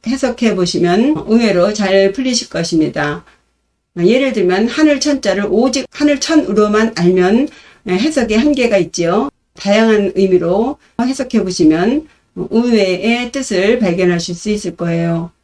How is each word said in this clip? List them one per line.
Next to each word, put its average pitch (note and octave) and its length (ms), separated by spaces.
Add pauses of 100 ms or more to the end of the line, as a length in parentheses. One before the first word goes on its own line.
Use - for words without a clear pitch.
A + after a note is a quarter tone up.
해석해 A#3+ 480
보시면 F#3 720
의외로 G#3 460
잘 G3 400
풀리실 B3+ 360
것입니다. D#3 760 (760)
예를 A#3+ 340
들면 G3 360
하늘 D4 320
천자를 G3+ 500
오직 B3 400
하늘 D4 300
천으로만 G#3+ 760
알면 F#3 520 (400)
해석의 G#3+ 500
한계가 B3 400
있지요. F3+ 520 (240)
다양한 G#3 600
의미로 F#3+ 640 (220)
해석해 B3+ 420
보시면 F#3 680 (260)
의외의 A3+ 1000
뜻을 A#3 460
발견하실 F3 560
수 G#3 160
있을 G3+ 260
거예요. E3+ 540 (140)